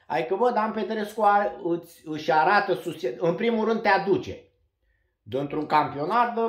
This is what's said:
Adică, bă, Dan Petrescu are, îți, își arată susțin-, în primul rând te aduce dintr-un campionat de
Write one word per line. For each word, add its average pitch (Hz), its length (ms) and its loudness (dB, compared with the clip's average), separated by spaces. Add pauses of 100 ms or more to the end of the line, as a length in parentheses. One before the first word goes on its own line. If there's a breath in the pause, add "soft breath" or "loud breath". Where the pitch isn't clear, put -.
Adică, 160 280 -2
bă, 240 160 2
Dan 220 220 0
Petrescu 214 500 -6
are, 202 400 4
îți, 170 420 -6
își 156 280 -4
arată 180 420 4
susțin-, - 440 -6
în 170 160 2
primul 226 300 0
rând 220 180 0
te 214 60 0
aduce 180 560 0 (800)
dintr-un 143 440 -4
campionat 160 680 0
de 220 140 -2